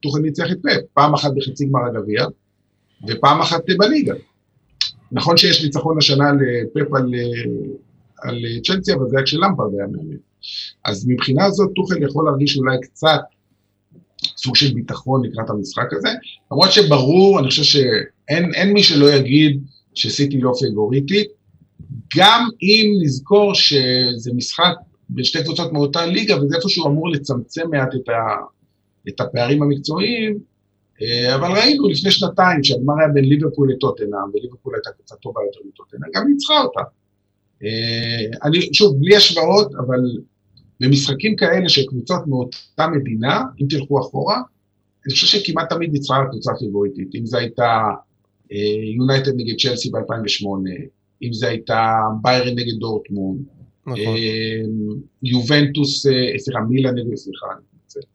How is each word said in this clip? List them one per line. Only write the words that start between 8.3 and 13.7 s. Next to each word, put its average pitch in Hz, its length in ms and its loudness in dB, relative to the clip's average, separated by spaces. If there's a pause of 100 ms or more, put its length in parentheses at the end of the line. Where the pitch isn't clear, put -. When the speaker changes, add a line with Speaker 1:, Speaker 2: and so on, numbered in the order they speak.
Speaker 1:
צ'לסי, 185 300 -2
אבל 135 160 0
זה 135 80 2
היה 135 80 2
כשלמפרד 151 520 0
היה 98 100 -4
מאמן. 98 280 -10 (720)
אז 107 220 -4
מבחינה 131 380 2
הזאת, 196 300 2
טוחל 180 280 -2
יכול 143 220 -2
להרגיש 139 320 0
אולי 127 240 0
קצת - 400 0 (1160)